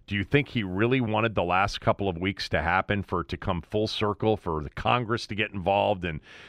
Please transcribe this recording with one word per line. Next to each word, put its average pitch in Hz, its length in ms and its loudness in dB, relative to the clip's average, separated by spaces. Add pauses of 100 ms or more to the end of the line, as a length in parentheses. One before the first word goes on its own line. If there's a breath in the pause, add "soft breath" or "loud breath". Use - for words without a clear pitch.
do 104 80 -4
you 98 80 0
think 143 240 2
he 117 160 -2
really 110 360 2
wanted 107 360 0
the 95 80 2
last 92 380 0
couple 101 280 2
of 82 80 -2
weeks 95 320 -4
to 80 140 0
happen 92 400 0
for 90 180 -2
it - 60 -6
to 87 100 -6
come 87 240 -2
full 107 240 -2
circle, 107 520 0
for 78 260 -4
the - 80 -10
Congress 117 560 0
to 104 80 -8
get 104 160 -2
involved 98 520 2
and 80 160 -4 (300 loud breath)